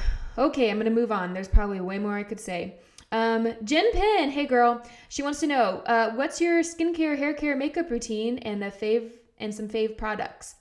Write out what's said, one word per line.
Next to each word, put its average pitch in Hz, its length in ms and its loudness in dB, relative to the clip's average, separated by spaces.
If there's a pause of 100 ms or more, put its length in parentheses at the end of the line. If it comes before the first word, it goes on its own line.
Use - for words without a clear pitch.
(400)
okay, 269 320 2
I'm 208 80 -2
gonna 220 100 2
move 226 220 2
on. 180 220 -2
There's 190 140 -8
probably 202 320 2
way 190 200 -4
more 208 160 -2
I 202 80 -4
could 208 160 -10
say. 180 400 -8 (320)
Um, 226 420 2 (100)
Jen 320 280 4
Pin, 381 400 4
hey 285 160 -2
girl. 240 340 4 (280)
She - 120 -6
wants 285 200 -4
to 320 60 0
know, 233 380 2
uh, 226 300 2
what's 294 260 -2
your 339 220 4
skincare, 330 520 0
hair 285 200 -2
care, 294 200 -2
makeup 294 360 -4
routine 233 480 -4
and 208 240 -6
a 202 80 -6
fave, 226 400 -2 (260)
and 214 160 -6
some 214 140 -8
fave 220 300 -2
products? - 640 -8